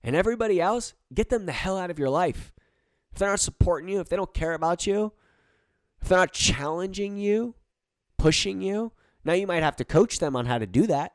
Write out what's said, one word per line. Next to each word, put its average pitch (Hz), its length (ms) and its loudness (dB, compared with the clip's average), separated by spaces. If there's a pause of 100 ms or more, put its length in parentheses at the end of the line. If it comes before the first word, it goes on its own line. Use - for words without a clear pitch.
And 120 120 -2
everybody 214 460 2
else, 220 320 -2 (180)
get 214 180 -2
them 214 180 -2
the 156 40 -6
hell 190 260 -4
out 180 120 -6
of 165 80 -8
your 139 120 0
life. 156 440 -2 (580)
If - 60 -18
they're 202 120 0
not 202 100 0
supporting 175 500 0
you, 196 100 -2
if 170 100 -8
they 170 60 -2
don't 190 180 -4
care 160 200 -4
about 165 320 -2
you, 208 280 -2 (880)
if - 80 -6
they're 185 100 6
not 185 140 2
challenging 190 840 -2
you, 214 380 0 (640)
pushing 185 440 2
you, 208 300 -4 (320)
now 160 100 0
you 190 140 0
might 175 160 0
have 147 140 0
to 123 80 -4
coach 190 340 4
them 143 160 0
on 123 100 0
how 123 140 0
to 110 80 -4
do 120 200 4
that. 151 280 -2